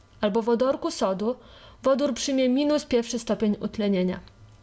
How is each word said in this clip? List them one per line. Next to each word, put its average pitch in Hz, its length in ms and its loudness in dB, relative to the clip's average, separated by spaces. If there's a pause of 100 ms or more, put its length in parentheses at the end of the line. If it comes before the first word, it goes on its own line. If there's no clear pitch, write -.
(220)
albo 214 200 0
wodorku 254 500 0
sodu 208 440 -2 (480)
wodór 269 300 2
przyjmie 262 360 0
minus 294 360 2
pierwszy 233 340 -2
stopień 208 400 0
utlenienia. 196 600 -2 (440)